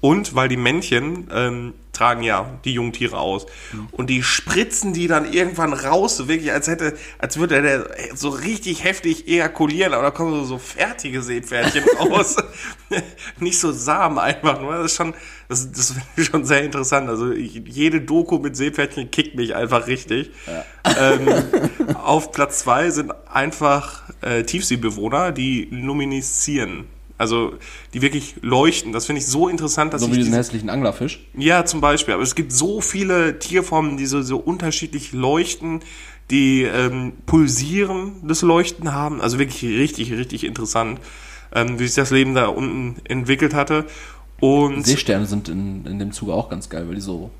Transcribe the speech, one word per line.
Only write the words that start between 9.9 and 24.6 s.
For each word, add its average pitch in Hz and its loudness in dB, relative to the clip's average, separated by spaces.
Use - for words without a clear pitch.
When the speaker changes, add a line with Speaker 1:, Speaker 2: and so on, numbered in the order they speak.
Speaker 1:
aber 123 2
da 143 2
kommen 165 -2
so, 147 -2
so 127 -6
fertige 135 -4
Seepferdchen 120 -2
<laughs> - 2
raus. - 2
Nicht 175 0
so 160 2
Samen 147 2
einfach 139 2
nur. 139 -6
Das 170 -2
ist 160 0
schon, 165 -2
das, 131 -4
das 123 0
finde 127 -8
ich 165 4
schon 147 0
sehr 143 4
interessant. 139 0
Also 117 0
ich, 117 -6
jede 147 2
Doku 160 2
mit 139 -4
Seepferdchen 143 -2
kickt 151 -2
mich 120 -2
einfach 117 0
richtig. 127 -4
Speaker 2:
Ja. 80 -8
Speaker 1:
Ähm, 131 2
Speaker 2:
<laughs> - -2
Speaker 1:
auf 151 2
Platz - 0
zwei 135 2
sind 147 -2
einfach, 143 0
äh, 117 0
Tiefseebewohner, 117 0